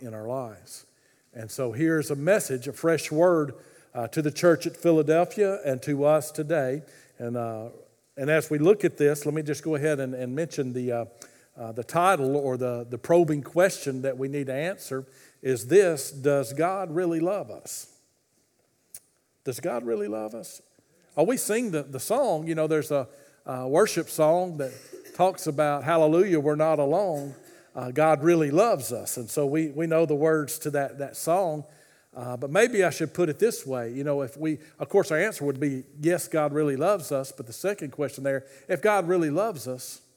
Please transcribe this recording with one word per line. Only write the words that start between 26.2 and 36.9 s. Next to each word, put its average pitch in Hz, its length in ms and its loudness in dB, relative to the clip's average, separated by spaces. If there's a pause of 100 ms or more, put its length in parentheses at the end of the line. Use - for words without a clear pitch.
we're 151 140 2
not 156 240 2
alone. 147 560 0 (400)
Uh, 127 160 -8
God 151 320 4
really 160 280 6
loves 170 400 4
us." 117 280 -6
And 113 100 -8
so 147 160 0
we, 151 240 0
we 151 180 -4
know 160 200 4
the 151 80 2
words 151 460 2
to 151 100 -4
that, 139 300 -4
that 139 160 -10
song. 160 480 0 (500)
Uh, 123 220 -8
but 135 140 -8
maybe 214 340 4
I 165 60 2
should 156 240 -4
put 175 160 2
it 214 80 -4
this 220 280 0
way. 123 240 -4
You 139 140 -6
know, 143 160 0
if 127 160 -6
we, 156 220 -2 (200)
of 143 120 -6
course, 196 200 4
our 156 80 2
answer 180 280 -2
would 135 120 -2
be, 135 260 -2 (140)
yes, 165 300 0
God 151 240 0
really 147 240 0
loves 170 340 0